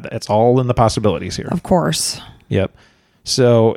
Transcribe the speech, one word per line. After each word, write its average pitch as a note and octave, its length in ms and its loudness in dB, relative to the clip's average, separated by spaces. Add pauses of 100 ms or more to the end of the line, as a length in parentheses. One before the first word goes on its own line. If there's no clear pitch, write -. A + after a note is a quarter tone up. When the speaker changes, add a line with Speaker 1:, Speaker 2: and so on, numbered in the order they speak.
(140)
Speaker 1:
it's - 160 -10
all A#2+ 320 4
in B2 60 -4
the B2 60 0
possibilities G#2 600 0
here. - 160 -8
Speaker 2:
Of E3+ 120 -4
course. D#3+ 580 -2 (260)
Speaker 1:
Yep. F#2+ 240 -2 (540)
So, A#2 520 2